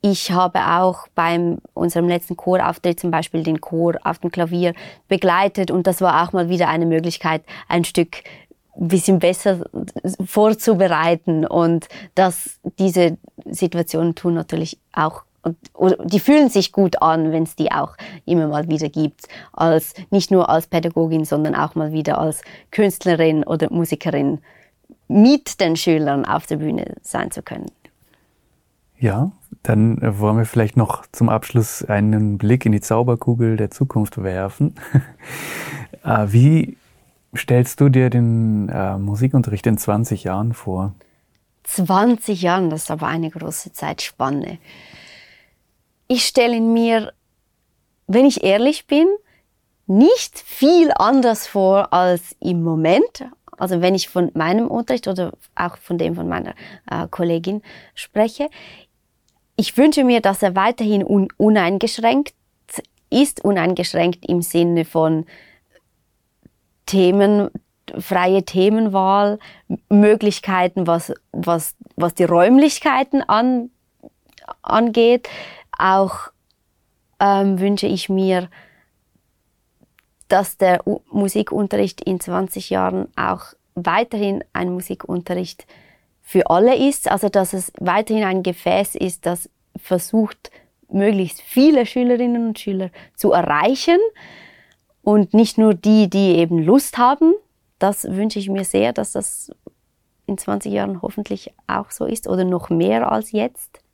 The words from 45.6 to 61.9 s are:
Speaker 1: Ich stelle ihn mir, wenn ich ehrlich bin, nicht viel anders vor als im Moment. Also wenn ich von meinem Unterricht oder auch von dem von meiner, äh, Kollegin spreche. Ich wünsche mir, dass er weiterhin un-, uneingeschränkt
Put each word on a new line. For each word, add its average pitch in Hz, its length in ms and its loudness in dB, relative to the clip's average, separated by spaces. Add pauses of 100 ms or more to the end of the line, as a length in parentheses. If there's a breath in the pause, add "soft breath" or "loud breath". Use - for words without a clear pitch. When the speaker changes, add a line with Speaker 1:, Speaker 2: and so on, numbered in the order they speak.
Speaker 1:
Ich 247 200 -2
stelle 240 300 2
ihn 226 180 2
mir, 226 380 0 (960)
wenn 240 200 4
ich - 180 2
ehrlich 233 420 0
bin, 311 200 4 (800)
nicht 285 520 4
viel 330 560 2
anders 240 520 2
vor 196 480 2
als 180 460 0
im 175 220 -2
Moment. 165 640 0 (320)
Also 180 240 -2
wenn 185 140 2
ich 180 160 -4
von 180 240 -2
meinem 180 340 0
Unterricht 233 400 -4
oder 185 240 -4 (220)
auch 175 240 -8
von - 180 -6
dem 165 200 -2
von 170 120 -6
meiner, - 260 -8 (360 loud breath)
äh, - 200 -6
Kollegin 170 520 -4 (320 loud breath)
spreche. 226 540 -4 (1080 loud breath)
Ich - 200 -4
wünsche 294 260 4
mir, 240 180 2
dass 196 220 0
er 185 140 0
weiterhin 208 480 0
un-, 196 320 2
uneingeschränkt 214 960 2 (760)